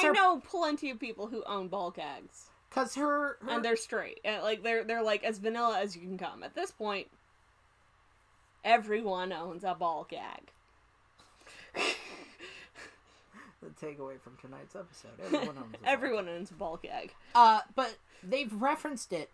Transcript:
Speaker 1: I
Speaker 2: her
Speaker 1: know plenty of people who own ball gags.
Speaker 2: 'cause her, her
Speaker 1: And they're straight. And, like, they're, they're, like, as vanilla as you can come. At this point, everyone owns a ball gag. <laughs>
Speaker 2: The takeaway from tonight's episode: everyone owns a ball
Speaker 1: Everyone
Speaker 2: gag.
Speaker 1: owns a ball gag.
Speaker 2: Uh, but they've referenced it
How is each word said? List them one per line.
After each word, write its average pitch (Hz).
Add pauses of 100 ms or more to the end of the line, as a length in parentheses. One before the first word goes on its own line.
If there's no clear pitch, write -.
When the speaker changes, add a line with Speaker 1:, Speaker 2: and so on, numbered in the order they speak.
Speaker 1:
I 302
Speaker 2:
her 294
Speaker 1:
know 370
plenty 302
of 233
people 220
who 226
own 196
ball 175
gags. - (220)
Speaker 2:
'cause 254
her, 285
her 233
Speaker 1:
And 233
they're 226
straight. -
And, 208
like, 208
they're, 226
they're, 226
like, 208
as 220
vanilla 220
as 196
you 170
can 185
come. 170
At -
this 359
point, 202 (1600)
everyone 208
owns 175
a 185
ball 165
gag. - (1200)
<laughs> - (1800)
Speaker 2:
The 165 (180)
takeaway 135
from 127
tonight's 139
episode: 160
everyone 147
owns 175
a -
ball -
Speaker 1:
Everyone 247
Speaker 2:
gag. 170
Speaker 1:
owns 175
a -
ball 165
gag. - (200)
Speaker 2:
Uh, 226 (120)
but 240 (240)
they've 220
referenced 285
it 160